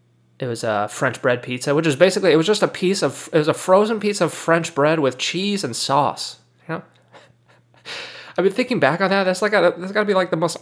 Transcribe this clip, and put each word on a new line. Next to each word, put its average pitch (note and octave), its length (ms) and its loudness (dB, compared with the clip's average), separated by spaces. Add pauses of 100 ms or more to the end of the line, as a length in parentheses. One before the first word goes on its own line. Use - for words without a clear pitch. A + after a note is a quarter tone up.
(400)
it C3 80 -6
was A#2 160 -6
a G#2+ 260 0
French - 320 -4
bread B2 220 0
pizza, C3 320 -2
which E3 100 2
is D#3+ 120 2
basically, F#3 340 4
it D3 60 6
was E3 100 2
just G#3 160 2
a D#3 60 2
piece F#3+ 340 -2
of, - 300 -4
it E3 40 4
was D3+ 120 0
a C#3+ 40 2
frozen G#3 460 2
piece G3+ 220 -2
of D#3 100 0
French E3 420 -2
bread D3+ 280 2
with B2+ 160 0
cheese G3 480 -2
and A#2 100 -4
sauce, - 640 -2 (300)
you D#3+ 60 -6
know? - 80 -12 (920)
<laughs> - 640 -16
I've F3 80 2
been F#3+ 80 2
thinking B3 260 -2
back C#3 220 2
on F#3+ 80 2
that. G3 160 2
That's, F#3 160 0
like, G3+ 100 0
a, F3+ 260 4
that's F#3 140 -10
gotta G#3 140 0
be, G3+ 80 0
like, F#3 180 2
the E3+ 60 -2
most E3 240 -2